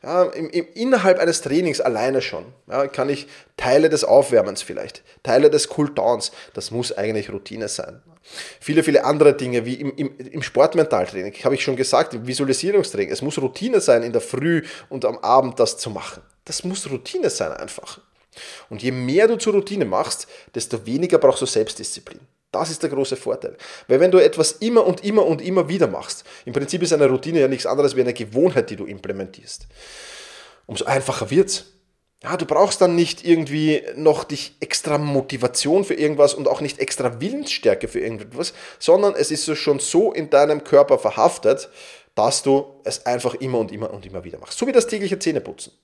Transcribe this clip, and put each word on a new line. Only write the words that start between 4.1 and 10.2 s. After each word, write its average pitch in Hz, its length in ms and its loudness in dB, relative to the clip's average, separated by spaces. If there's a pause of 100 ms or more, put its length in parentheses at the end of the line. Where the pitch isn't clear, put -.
vielleicht, - 420 -12 (200)
Teile 135 260 4
des 147 200 2
Cooldowns, 123 600 -2 (220)
das - 180 -12
muss 120 200 -4
eigentlich 104 400 -4
Routine 104 360 -10
sein. - 360 -12 (560)
Viele, 156 240 0
viele 147 220 2
andere 143 300 6
Dinge, 123 300 -4
wie 127 100 -6
im, 135 200 -8
im, 139 240 -6
im 151 240 -12